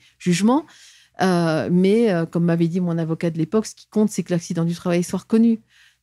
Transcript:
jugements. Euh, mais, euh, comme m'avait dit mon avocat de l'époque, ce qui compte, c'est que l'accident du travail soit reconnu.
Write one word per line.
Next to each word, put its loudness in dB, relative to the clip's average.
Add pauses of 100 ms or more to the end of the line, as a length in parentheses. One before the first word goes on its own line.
(180)
jugements. 0 (560)
Euh, 0
mais, 2
euh, -2
comme -2
m'avait 2
dit -4
mon -2
avocat -4
de -8
l'époque, -2
ce -16
qui -20
compte, 0
c'est -6
que -6
l'accident -2
du -2
travail -2
soit -6
reconnu. 2 (420)